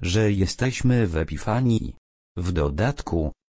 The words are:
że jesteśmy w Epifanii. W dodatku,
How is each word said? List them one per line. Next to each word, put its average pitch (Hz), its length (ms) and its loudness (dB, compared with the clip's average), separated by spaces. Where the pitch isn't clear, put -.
że 104 320 2
jesteśmy 120 760 2
w 82 100 -2
Epifanii. 110 800 0
W 87 160 -4
dodatku, 80 800 -2